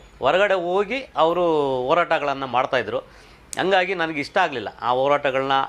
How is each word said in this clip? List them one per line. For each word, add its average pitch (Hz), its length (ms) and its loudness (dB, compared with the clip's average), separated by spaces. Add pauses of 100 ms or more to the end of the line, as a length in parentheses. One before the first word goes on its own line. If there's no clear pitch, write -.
(200)
ಹೊರಗಡೆ 190 340 2
ಹೋಗಿ 190 480 -2 (140)
ಅವರು 170 280 2 (440)
ಹೋರಾಟಗಳನ್ನು 147 600 0
ಮಾಡ್ತಾಯಿದ್ರು. 123 500 0 (600)
ಹಂಗಾಗಿ 185 360 2
ನನಗೆ 160 240 -4
ಇಷ್ಟ 143 180 -4
ಆಗಲಿಲ್ಲ 135 320 -2 (120)
ಆ 117 80 -2
ಹೋರಾಟಗಳನ್ನ, 135 640 2 (180)